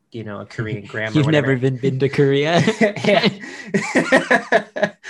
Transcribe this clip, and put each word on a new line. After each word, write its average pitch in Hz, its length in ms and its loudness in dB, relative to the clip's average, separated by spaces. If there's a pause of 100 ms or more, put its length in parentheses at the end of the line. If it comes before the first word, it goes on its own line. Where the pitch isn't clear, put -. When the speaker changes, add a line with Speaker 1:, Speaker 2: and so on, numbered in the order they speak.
(120)
Speaker 1:
you 113 120 -10
know, 104 180 -12
a 101 40 -16
Korean 107 400 -8
Speaker 2:
<laughs> - 20 -16
Speaker 1:
grandma," 110 300 -4
Speaker 2:
You've 143 80 4
Speaker 1:
whatever. 147 220 2
Speaker 2:
never 135 120 2
been, 131 180 0
been 131 220 -2
to 135 100 2
Korea? 143 520 2
Speaker 1:
<laughs> 214 320 2 (100)
Yeah. 202 260 4 (440)
<laughs> - 1200 0 (160)